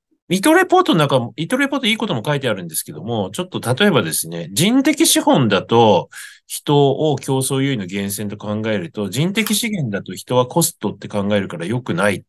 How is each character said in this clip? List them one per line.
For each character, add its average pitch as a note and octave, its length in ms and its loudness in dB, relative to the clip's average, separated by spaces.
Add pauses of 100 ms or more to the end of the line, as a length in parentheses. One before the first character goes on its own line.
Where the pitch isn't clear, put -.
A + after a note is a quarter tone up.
(300)
伊 F#3+ 120 0
藤 D4+ 80 4
レ F#4 160 4
ポ F#4 140 4
ー - 20 6
ト F4+ 100 2
の F3 60 4
中 C#3 220 4
も、 A#2+ 160 -6
伊 D3 100 -6
藤 B3+ 100 -2
レ C#4 120 0
ポ C#4+ 100 -2
ー - 20 -12
ト A#3+ 60 -2
い G#3+ 60 2
い A3 40 -2
こ A3+ 100 -4
と F#3 80 -2
も A2 100 -4
書 D3 100 -2
い C#3 60 -4
て B2+ 100 -2
あ G#2 40 0
る F#2+ 80 -10
ん E2+ 60 -10
で D#2+ 60 -12
す - 80 -6
け - 100 -12
ど D2+ 100 -14
も、 A2 280 -4
ち - 100 -8
ょ - 40 -2
っ - 40 -16
と A2+ 120 -8
例 B2 260 0
え G3+ 40 4
ば B2+ 120 4
で D#2+ 100 -4
す - 160 -4
ね、 E2+ 240 -10
人 A3+ 300 2
的 D#4 240 2
資 D#4 140 2
本 E3+ 280 4
だ F#2+ 140 2
と、 G#2+ 480 4 (360)
人 C#3+ 440 2
を D3+ 260 0
競 C3+ 220 -4
争 C3+ 240 -2
優 C#3 120 0
位 - 20 -4
の G2+ 80 -6
源 G2 240 -6
泉 G2+ 220 -6
と G2+ 80 -10
考 G#2+ 280 -6
え G#2+ 120 0
る E2 120 -8
と、 G2+ 180 -6
人 D3+ 260 -2
的 G#3+ 200 -2
資 A3+ 140 -2
源 D#3+ 220 -4
だ F#2+ 120 -4
と F#2+ 120 -12
人 - 200 -6
は B2 120 2
コ E3+ 160 0
ス - 160 -4
ト G2 140 -4
っ - 60 -14
て - 80 -14
考 G2+ 260 -4
え G2+ 80 4
る F#2 80 -4
か F2 100 -10
ら E2+ 80 -6
良 A#2+ 140 -2
く A2+ 120 -6
な F#2+ 160 2
い F2+ 200 -2